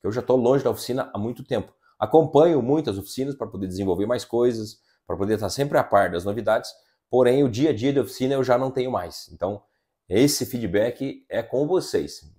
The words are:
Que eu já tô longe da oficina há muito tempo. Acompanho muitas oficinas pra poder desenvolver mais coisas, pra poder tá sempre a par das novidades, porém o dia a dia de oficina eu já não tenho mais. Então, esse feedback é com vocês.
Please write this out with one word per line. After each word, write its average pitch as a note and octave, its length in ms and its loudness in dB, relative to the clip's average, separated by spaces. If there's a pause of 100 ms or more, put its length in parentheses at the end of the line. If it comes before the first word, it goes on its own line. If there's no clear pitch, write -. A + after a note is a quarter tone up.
Que - 60 -6
eu G2+ 60 -2
já A#2+ 100 -2
tô B2+ 120 2
longe C3 300 4
da B2 60 2
oficina B2+ 420 -4
há G2 60 -6
muito A#2+ 260 -6
tempo. A2 300 -6 (240)
Acompanho D3 640 4
muitas B2 340 0
oficinas C3 380 -6
pra A#2+ 120 -8
poder G#2+ 200 -10
desenvolver F#2 400 -2
mais A#2+ 180 -2
coisas, A#2 540 -2 (280)
pra F2 80 -6
poder G2+ 240 -2
tá G2+ 120 -4
sempre D3 260 -2
a C3+ 80 2
par G2 260 2
das F2 140 -4
novidades, G#2+ 460 -2 (400)
porém B2+ 340 4
o B2+ 60 0
dia B2+ 180 0
a C3+ 60 0
dia B2 180 -2
de C#3 80 2
oficina C3 320 -4
eu C3+ 100 0
já B2 140 2
não C3 140 -2
tenho B2+ 200 -4
mais. F2+ 400 -8
Então, F#2+ 320 -6 (460)
esse B2+ 380 2
feedback A#2 840 -4
é - 140 -4
com C3+ 240 -2
vocês. F#2+ 720 -4